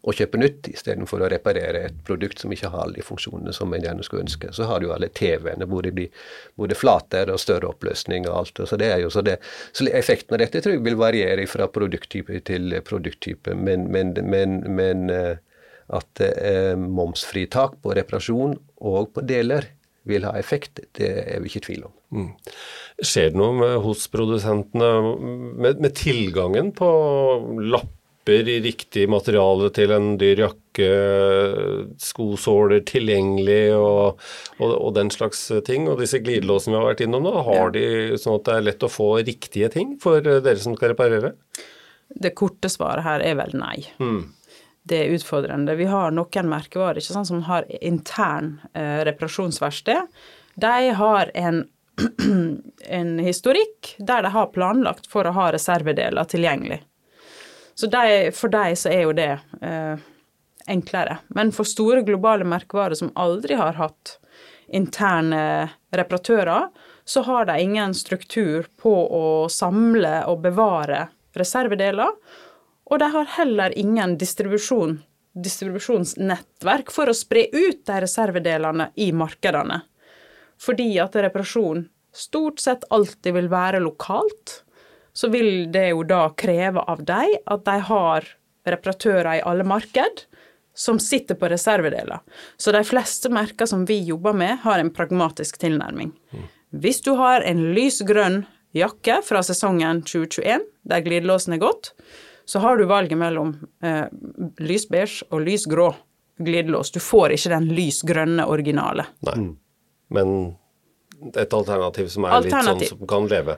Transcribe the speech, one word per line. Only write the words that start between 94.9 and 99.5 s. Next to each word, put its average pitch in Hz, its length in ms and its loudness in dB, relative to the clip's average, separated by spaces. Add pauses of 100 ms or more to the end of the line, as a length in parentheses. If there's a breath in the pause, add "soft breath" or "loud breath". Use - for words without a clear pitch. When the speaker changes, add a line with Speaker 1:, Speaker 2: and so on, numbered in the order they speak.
Speaker 3:
pragmatisk 165 680 -2
tilnærming. 156 540 -4 (140)
Speaker 2:
Mm. - 180 -14 (260 loud breath)
Speaker 3:
Hvis 170 300 0
du 269 140 0
har 254 260 4
en 170 300 0
lysgrønn 208 720 2 (300 soft breath)
jakke 214 500 0
fra 202 200 0
sesongen 170 600 0